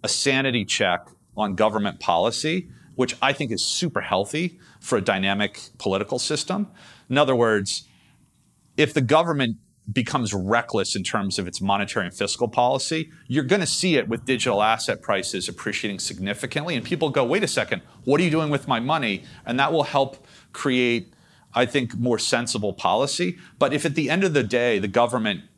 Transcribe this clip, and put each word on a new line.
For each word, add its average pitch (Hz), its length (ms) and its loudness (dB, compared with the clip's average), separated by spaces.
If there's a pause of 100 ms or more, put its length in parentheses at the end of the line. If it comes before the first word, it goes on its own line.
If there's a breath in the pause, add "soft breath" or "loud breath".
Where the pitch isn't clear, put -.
a 107 60 -2
sanity 131 560 0
check 90 420 0 (300)
on 101 180 -2
government 104 440 0
policy, 117 680 0 (280 loud breath)
which 123 260 -2
I 135 120 4
think 135 180 -4
is 104 120 -2
super - 380 -2
healthy 147 580 -2 (200 loud breath)
for - 180 0
a 101 40 2
dynamic 98 580 0 (180)
political 101 400 -2
system. 180 500 -2 (420 loud breath)
In 127 80 0
other 135 180 4
words, 110 520 0 (880 soft breath)
if 147 180 2
the 151 80 2
government 143 560 2 (340)
becomes 110 420 -2
reckless 101 600 0
in 98 80 -4
terms 98 340 -2
of 92 100 -4
its - 140 -8
monetary 101 460 0
and 90 80 -10
fiscal 101 320 -2
policy, 135 640 0 (160 loud breath)
you're 139 160 0
gonna 175 240 2
see 180 280 0
it 117 140 2
with 113 160 -4
digital 110 380 2
asset 110 380 0
prices 95 460 -2
appreciating 101 520 -6
significantly. 113 760 -4
And 113 80 -4
people 160 280 -2
go, 135 120 2
"Wait 156 200 0
a 175 40 -2
second, 110 360 -2 (200 loud breath)
what 139 160 2
are 175 40 4
you 170 80 2
doing 156 180 0
with 143 180 -2
my 123 120 0
money?" 120 440 -2 (220 loud breath)
And 120 140 -2
that 139 120 2
will 156 120 2
help - 420 -2 (280 loud breath)
create, 123 600 0 (400 soft breath)
I 123 140 2
think, 123 300 -2
more 120 200 2
sensible 110 560 -2
policy. 139 640 0 (220 loud breath)
But 139 140 4
if 151 120 0
at 156 80 2
the 147 160 0
end 175 140 2
of 185 100 2
the 139 100 4
day, 120 360 2
the 98 80 -2
government 113 540 2 (160)